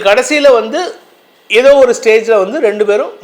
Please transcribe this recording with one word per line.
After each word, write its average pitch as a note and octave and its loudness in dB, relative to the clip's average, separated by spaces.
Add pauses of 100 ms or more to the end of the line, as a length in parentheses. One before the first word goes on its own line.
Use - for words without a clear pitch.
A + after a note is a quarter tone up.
கடைசியில C#4 2 (100)
வந்து A3+ -6 (680)
ஏதோ C4 2
ஒரு B3 2
ஸ்டேஜ்ல A3 0
வந்து G3+ -4
ரெண்டு G#3 -2
பேரும் G#3 -4 (140)